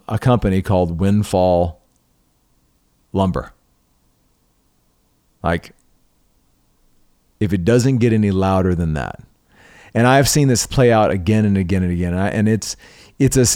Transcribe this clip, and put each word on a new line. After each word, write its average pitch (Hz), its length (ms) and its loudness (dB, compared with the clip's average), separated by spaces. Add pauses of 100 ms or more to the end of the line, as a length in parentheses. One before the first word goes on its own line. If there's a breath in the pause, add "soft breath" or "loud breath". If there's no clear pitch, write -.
a 110 140 -4
company 104 420 0
called 87 380 -2
Windfall 92 800 0 (1300)
Lumber. 92 380 -4 (1900)
Like, 85 280 -4 (1700)
if 98 140 -2
it 92 120 -2
doesn't 120 340 2
get 113 160 2
any 107 160 2
louder 95 440 0
than 82 200 -2
that. 57 260 -8 (720 soft breath)
And 113 140 2
I've 131 220 4
seen 147 200 0
this 120 180 0
play 123 240 2
out 107 200 2
again 104 340 0
and 98 140 2
again 92 240 -2
and 90 100 -2
again. 87 220 -2
And 92 80 -2
I, 101 60 -2
and 107 200 -2
it's, 110 280 -4 (420 soft breath)
it's 135 180 2
a, 127 200 2